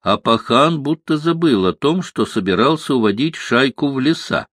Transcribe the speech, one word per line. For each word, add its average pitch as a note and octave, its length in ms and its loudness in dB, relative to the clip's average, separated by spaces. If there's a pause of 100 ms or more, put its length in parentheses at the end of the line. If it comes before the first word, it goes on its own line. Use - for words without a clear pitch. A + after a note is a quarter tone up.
а G2+ 160 0
пахан C3 640 2
будто D#3 360 -2
забыл D#3 480 2
о F2 80 2
том, E3+ 300 -2
что - 220 -4
собирался A2+ 680 0
уводить A#2 420 0
шайку C3 560 0
в C3+ 80 -4
леса. C#3 540 -2